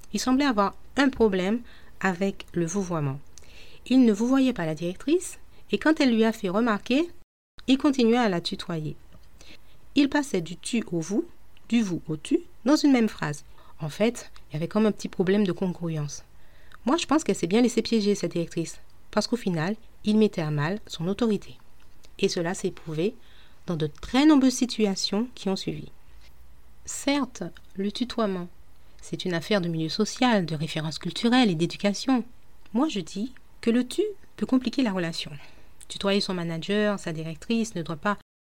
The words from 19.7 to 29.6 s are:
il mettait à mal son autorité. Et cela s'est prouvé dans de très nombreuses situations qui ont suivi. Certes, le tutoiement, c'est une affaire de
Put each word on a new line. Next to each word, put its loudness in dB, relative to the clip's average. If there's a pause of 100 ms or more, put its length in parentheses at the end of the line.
il 4
mettait 4
à -2
mal 0
son -4
autorité. 0 (600)
Et 2
cela -2
s'est -4
prouvé -4 (520)
dans -2
de -2
très 2
nombreuses 8
situations 0
qui -4
ont 2
suivi. -6 (920)
Certes, -2 (320)
le -2
tutoiement, -2 (540)
c'est -8
une 0
affaire 0
de 0